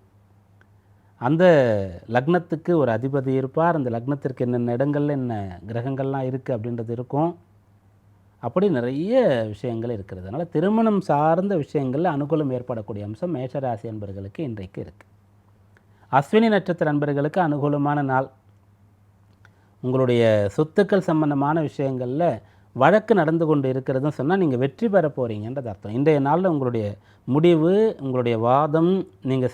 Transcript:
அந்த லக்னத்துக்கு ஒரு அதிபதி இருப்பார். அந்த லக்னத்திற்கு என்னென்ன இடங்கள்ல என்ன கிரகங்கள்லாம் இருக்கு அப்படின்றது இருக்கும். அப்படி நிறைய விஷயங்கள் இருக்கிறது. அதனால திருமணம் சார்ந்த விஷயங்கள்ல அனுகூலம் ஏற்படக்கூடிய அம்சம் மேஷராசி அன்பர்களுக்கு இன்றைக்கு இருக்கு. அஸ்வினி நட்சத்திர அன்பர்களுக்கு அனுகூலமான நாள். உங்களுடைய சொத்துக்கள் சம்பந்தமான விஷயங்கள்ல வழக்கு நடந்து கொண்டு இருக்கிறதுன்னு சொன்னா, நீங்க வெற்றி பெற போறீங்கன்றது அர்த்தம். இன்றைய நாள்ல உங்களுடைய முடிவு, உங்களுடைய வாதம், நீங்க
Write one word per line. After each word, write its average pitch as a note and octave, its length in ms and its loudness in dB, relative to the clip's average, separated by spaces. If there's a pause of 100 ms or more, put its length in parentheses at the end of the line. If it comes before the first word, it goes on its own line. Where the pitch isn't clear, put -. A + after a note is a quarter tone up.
(1300)
அந்த D#3+ 180 2 (680)
லக்னத்துக்கு E3+ 580 0 (100)
ஒரு A#2+ 120 2
அதிபதி C3+ 460 -2
இருப்பார். D#3+ 380 0
அந்த B2 180 -2
லக்னத்திற்கு C3 500 -4
என்னென்ன A#2+ 300 -2
இடங்கள்ல C#3+ 420 0
என்ன B2 160 -4 (340)
கிரகங்கள்லாம் C3+ 600 -4
இருக்கு C3 240 -8
அப்படின்றது A#2 420 -6
இருக்கும். C#3 340 -2 (1160)
அப்படி F#3 220 0 (100)
நிறைய D#3+ 440 0 (300)
விஷயங்கள் A#2 440 -6
இருக்கிறது. F#2 300 -12
அதனால B2 200 -8 (100)
திருமணம் G#3 440 2 (100)
சார்ந்த E3 520 2
விஷயங்கள்ல D3 540 -2
அனுகூலம் C#3+ 420 -2
ஏற்படக்கூடிய A2 500 -8
அம்சம் E3 280 -6
மேஷராசி B2 560 -6
அன்பர்களுக்கு G2 580 -10
இன்றைக்கு G2+ 340 -12
இருக்கு. - 220 -20 (1120)
அஸ்வினி A3 360 2
நட்சத்திர E3+ 380 0
அன்பர்களுக்கு C#3+ 540 0
அனுகூலமான D3 540 0 (100)
நாள். C3+ 160 0 (1500)
உங்களுடைய B2 420 2 (320)
சொத்துக்கள் F#3 540 0
சம்பந்தமான D3+ 460 0 (120)
விஷயங்கள்ல C3+ 680 -2 (480)
வழக்கு G#3+ 360 4
நடந்து E3 300 2
கொண்டு D3 220 2
இருக்கிறதுன்னு C3 480 -2
சொன்னா, D3 240 0
நீங்க C3+ 180 0
வெற்றி C#3 320 -2
பெற F3 140 4 (100)
போறீங்கன்றது A#2 540 -6
அர்த்தம். G#2 260 -8
இன்றைய C#3+ 300 4
நாள்ல F3 260 2
உங்களுடைய B2 320 -2 (480)
முடிவு, D#3+ 400 4 (320)
உங்களுடைய B2 400 0
வாதம், D3+ 440 4 (420)
நீங்க B2+ 240 0